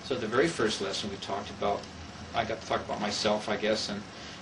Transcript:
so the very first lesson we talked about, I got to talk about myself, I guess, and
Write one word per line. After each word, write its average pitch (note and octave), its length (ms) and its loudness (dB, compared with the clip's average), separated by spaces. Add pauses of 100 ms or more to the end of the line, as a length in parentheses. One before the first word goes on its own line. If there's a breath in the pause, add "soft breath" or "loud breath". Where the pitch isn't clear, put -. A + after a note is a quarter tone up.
so C3 120 0
the A2 120 -2
very C#3+ 200 6
first A2 340 2
lesson F#2+ 300 -2
we F#2+ 60 -6
talked G2+ 340 -4
about, G2+ 300 0 (540)
I A#2 80 2
got A2 160 -2
to - 80 -10
talk A#2 140 2
about - 180 -4
myself, G#2 480 2
I G#2+ 80 2
guess, G#2 340 2
and G2+ 120 -4 (400 loud breath)